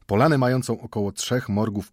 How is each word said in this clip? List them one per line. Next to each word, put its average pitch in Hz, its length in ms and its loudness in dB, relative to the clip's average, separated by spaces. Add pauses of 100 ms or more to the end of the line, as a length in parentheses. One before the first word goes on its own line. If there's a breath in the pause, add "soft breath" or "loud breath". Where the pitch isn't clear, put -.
Polanę 139 320 4
mającą 123 440 0
około 104 300 -4
trzech 123 380 -4
morgów 104 440 -2